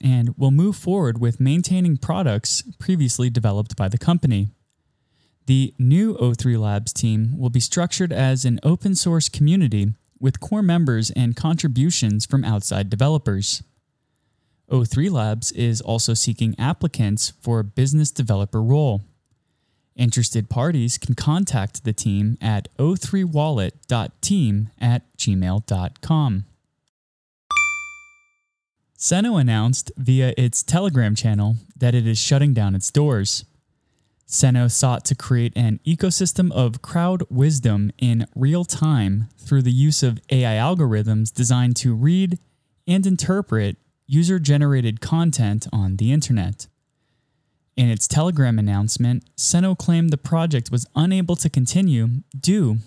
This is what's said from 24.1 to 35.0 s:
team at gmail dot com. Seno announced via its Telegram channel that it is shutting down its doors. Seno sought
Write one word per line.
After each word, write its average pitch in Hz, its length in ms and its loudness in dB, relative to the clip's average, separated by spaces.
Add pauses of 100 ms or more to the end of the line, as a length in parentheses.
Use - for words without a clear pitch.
team 110 480 0 (100)
at 120 220 0 (160)
gmail 95 480 0
dot 90 340 -6
com. 131 460 -2 (2500)
Seno 208 420 0
announced 113 600 0
via 131 400 2
its 123 240 0
Telegram 143 520 0
channel 107 420 0 (200)
that 120 180 2
it 117 120 2
is 113 100 0
shutting 139 380 2
down 101 200 0
its 95 160 -4
doors. 131 540 -2 (840)
Seno 123 440 2
sought 123 340 -2